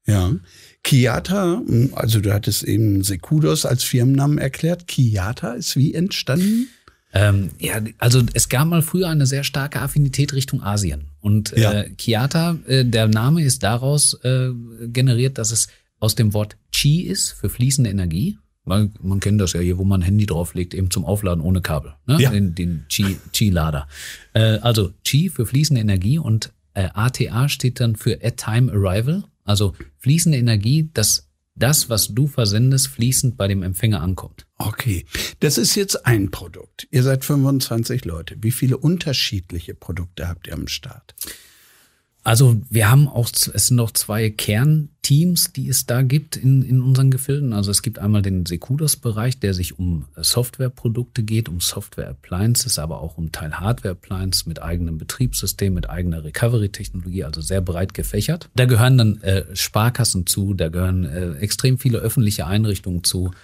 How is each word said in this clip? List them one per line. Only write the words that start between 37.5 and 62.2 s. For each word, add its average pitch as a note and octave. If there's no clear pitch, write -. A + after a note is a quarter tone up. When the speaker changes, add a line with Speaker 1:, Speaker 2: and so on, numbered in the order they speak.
Speaker 1:
Leute. E2
Wie A2
viele B2+
unterschiedliche G#2+
Produkte E2+
habt E2
ihr E2
am D#2
Start? -
Speaker 2:
Also A#2
wir G#2+
haben C#3
auch A#2+
z-, -
es G#2+
sind B2
noch A2+
zwei G#2+
Kernteams, D3
die C3
es -
da B2
gibt C#3+
in, C3+
in B2+
unseren C3
Gefilden. C3
Also G2+
es G2+
gibt -
einmal G#2
den F#2+
Secudos-Bereich, B2
der G2
sich F2+
um F2
Softwareprodukte B2
geht, A2
um F2
Software-Appliances, -
aber D#2
auch D#2+
um D#2+
Teil-Hardware-Appliances F#2
mit -
eigenem E2+
Betriebssystem, G2+
mit F2
eigener E2
Recovery-Technologie, F#2+
also D#2
sehr F#2+
breit F2
gefächert. G#2+
Da B2+
gehören B2+
dann, A2
äh, F#2+
Sparkassen G#2+
zu, G2+
da E2+
gehören, F2+
äh, E2+
extrem B2
viele A2+
öffentliche G#2+